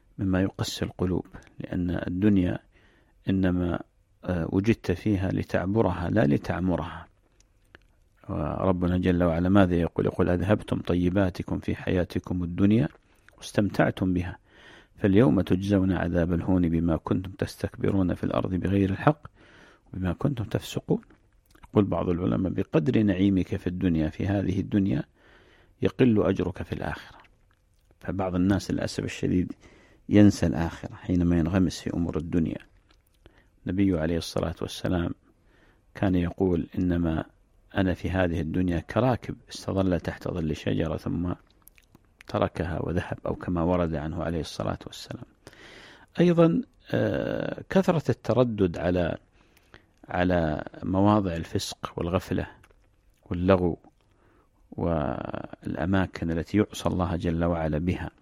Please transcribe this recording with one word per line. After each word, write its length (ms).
مما 240
يقسي 420
القلوب، 420
لأن 300
الدنيا 520
إنما، 520
آه، 280
وجدت 400
فيها 360
لتعبرها 840
لا 160
لتعمرها. 800
وربنا 720
جل 260
وعلا 240
ماذا 260
يقول؟ 320
يقول: 220
"أذهبتم 520
طيباتكم 800
في 180
حياتكم 640
الدنيا 460
واستمتعتم 760
بها، 240
فاليوم 440
تجزون 520
عذاب 400
الهون 360
بما 280
كنتم 340
تستكبرون 840
في 100
الأرض 300
بغير 360
الحق، 360
وبما 200
كنتم 320
تفسقون". 560
يقول 140
بعض 240
العلماء: 440
"بقدر 500
نعيمك 540
في 100
الدنيا، 420
في 180
هذه 340
الدنيا، 440
يقل 400
أجرك 400
في 100
الآخرة". 460
فبعض 340
الناس 360
للأسف 340
الشديد 480
ينسى 380
الآخرة 480
حينما 440
ينغمس 420
في 140
أمور 220
الدنيا. 420
النبي 340
عليه 160
الصلاة 460
والسلام 520
كان 200
يقول: 520
"إنما 460
أنا 180
في 160
هذه 300
الدنيا 380
كراكب 560
استظل 480
تحت 280
ظل 280
شجرة 400
ثم 360
تركها 560
وذهب"، 440
أو 80
كما 280
ورد 320
عنه 280
عليه 180
الصلاة 460
والسلام. 380
أيضًا، 420
آه، 800
كثرة 400
التردد 680
على، 400
على 560
مواضع 520
الفسق 640
والغفلة 500
واللغو 480
والأماكن 1600
التي 280
يعصى 300
الله 280
جل 280
وعلا 340
بها، 320